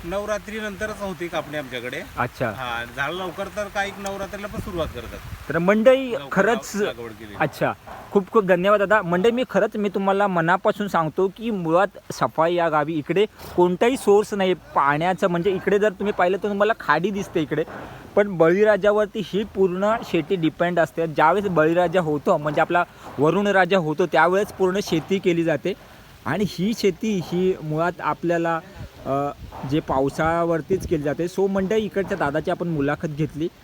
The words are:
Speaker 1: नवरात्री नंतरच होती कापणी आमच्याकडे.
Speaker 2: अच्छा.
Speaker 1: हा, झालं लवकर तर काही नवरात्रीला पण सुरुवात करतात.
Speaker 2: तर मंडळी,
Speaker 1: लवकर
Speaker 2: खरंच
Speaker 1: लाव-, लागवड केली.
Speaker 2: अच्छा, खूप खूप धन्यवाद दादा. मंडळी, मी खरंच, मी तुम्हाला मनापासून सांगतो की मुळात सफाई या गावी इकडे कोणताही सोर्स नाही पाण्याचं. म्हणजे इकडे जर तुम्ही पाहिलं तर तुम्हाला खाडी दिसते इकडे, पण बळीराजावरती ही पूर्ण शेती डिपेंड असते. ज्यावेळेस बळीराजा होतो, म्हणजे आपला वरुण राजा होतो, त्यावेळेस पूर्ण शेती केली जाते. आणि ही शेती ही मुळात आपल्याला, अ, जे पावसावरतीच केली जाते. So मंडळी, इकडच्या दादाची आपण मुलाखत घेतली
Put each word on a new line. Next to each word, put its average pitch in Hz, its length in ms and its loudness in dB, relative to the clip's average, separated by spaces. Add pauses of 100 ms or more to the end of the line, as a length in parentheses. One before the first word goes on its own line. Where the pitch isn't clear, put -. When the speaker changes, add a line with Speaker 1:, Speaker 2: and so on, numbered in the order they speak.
Speaker 1:
नवरात्री 208 560 -6
नंतरच 208 420 -8
होती 175 260 -6
कापणी 151 300 -6
आमच्याकडे. 127 440 -8 (160)
Speaker 2:
अच्छा. 123 320 -2
Speaker 1:
हा, 117 340 -6 (120)
झालं 139 220 -4
लवकर 190 300 -8
तर 202 200 -8
काही 196 300 -4
नवरात्रीला 196 500 -8
पण 208 120 -10
सुरुवात 170 360 -6
करतात. 101 240 -12 (300)
Speaker 2:
तर 147 80 -2
मंडळी, 226 560 4
Speaker 1:
लवकर 143 180 -6
Speaker 2:
खरंच 196 440 2
Speaker 1:
लाव-, 190 200 -2
लागवड 117 160 -12
केली. 107 280 -16
Speaker 2:
अच्छा, 147 340 -2 (380)
खूप 196 200 0
खूप 220 140 4
धन्यवाद 185 340 4
दादा. 202 220 4
मंडळी, 180 300 2
मी 247 180 0
खरंच, 208 260 0
मी 208 140 -2
तुम्हाला 196 380 2
मनापासून 190 600 2
सांगतो 175 400 0
की 214 240 -6
मुळात 185 640 0
सफाई 160 400 0
या 170 160 2
गावी 151 240 0
इकडे 170 320 0 (300)
कोणताही 180 420 4
सोर्स 208 360 4
नाही 190 200 0
पाण्याचं. 165 720 0
म्हणजे 175 240 0
इकडे 190 280 0
जर 208 120 2
तुम्ही 202 220 -4
पाहिलं 185 240 2
तर 208 120 -4
तुम्हाला 208 300 2
खाडी 165 320 2
दिसते 190 300 -4
इकडे, 151 220 -2 (520)
पण 202 220 2
बळीराजावरती 202 880 4
ही 196 180 -2
पूर्ण 196 600 0
शेती 170 320 -2
डिपेंड 175 440 0
असते. 165 280 0
ज्यावेळेस 165 400 4
बळीराजा 170 540 2
होतो, 156 360 0
म्हणजे 151 240 0
आपला 175 220 2 (360)
वरुण 170 280 4
राजा 190 300 4
होतो, 156 280 0
त्यावेळेस 180 420 4
पूर्ण 190 360 -2
शेती 180 360 -2
केली 170 240 0
जाते. 165 300 -2 (520)
आणि 165 220 -2
ही 202 300 -2
शेती 196 460 0
ही 185 400 0
मुळात 160 380 -2
आपल्याला, 165 580 0 (460)
अ, 131 60 -4 (600)
जे 151 80 2
पावसावरतीच 165 1080 0
केली 151 160 -2
जाते. 147 220 -2
So 190 220 -2
मंडळी, 196 360 0
इकडच्या 190 340 -4
दादाची 156 340 -2
आपण 175 160 -4
मुलाखत 147 400 -2
घेतली 151 420 -4 (140)